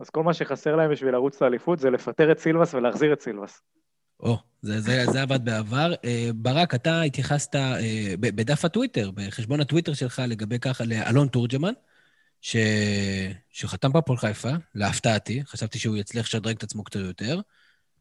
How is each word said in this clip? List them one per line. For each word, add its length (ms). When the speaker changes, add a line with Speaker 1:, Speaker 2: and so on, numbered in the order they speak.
Speaker 1:
אז 100
כל 120
מה 120
שחסר 420
להם 140
בשביל 220
לרוץ 300
לאליפות 360
זה 120
לפטר 420
את 60
סילבס 360
ולהחזיר 380
את 80
סילבס. 420
Speaker 2:
או, 180
זה, 180
זה, 320
זה 100
עבד 220
בעבר. 480
אה, 300
ברק, 400
אתה 280
התייחסת, 520
אה, 640
ב-, 160
בדף 280
הטוויטר, 500
בחשבון 460
הטוויטר 340
שלך 320
לגבי 320
ככה, 260
לאלון 440
תורג'מן, 440
ש-, 160
שחתם 420
בהפועל 260
חיפה, 320
להפתעתי, 680
חשבתי 340
שהוא 180
יצליח 300
לשדרג 300
את 60
עצמו 220
קצת 160
יותר. 400